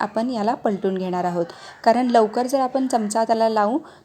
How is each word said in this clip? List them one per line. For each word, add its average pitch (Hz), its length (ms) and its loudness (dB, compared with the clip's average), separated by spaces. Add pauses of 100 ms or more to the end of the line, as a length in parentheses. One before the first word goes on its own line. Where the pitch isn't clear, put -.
आपण 220 300 -2
याला 226 240 -2
पलटून 190 440 -2
घेणार 180 260 -2
आहोत, 175 220 -2 (380)
कारण 240 260 4
लवकर 233 360 4
जर 269 140 0
आपण 262 260 -2
चमचा 226 380 0
त्याला 226 240 2
लावू 220 300 0 (260)